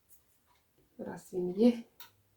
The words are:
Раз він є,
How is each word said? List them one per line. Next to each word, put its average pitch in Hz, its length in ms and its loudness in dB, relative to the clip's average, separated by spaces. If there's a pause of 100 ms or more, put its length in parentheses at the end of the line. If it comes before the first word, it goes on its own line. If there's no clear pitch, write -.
(1000)
Раз 190 340 -14
він 180 180 -4
є, 233 320 4 (540)